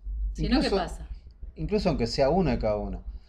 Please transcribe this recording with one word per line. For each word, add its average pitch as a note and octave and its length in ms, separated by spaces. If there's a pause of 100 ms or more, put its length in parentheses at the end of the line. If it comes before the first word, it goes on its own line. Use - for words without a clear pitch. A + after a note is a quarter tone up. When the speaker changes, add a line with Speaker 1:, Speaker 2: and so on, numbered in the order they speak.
(340)
Speaker 1:
Si D#3 100
no, C4 180
¿qué C4 60
Speaker 2:
Incluso, G#3+ 100
Speaker 1:
pasa? E3 300 (480)
Speaker 2:
incluso F#3 340
aunque A#2+ 180
sea C3+ 220
uno E3 220
de A2+ 80
cada G#2+ 180
uno. G2 260 (260)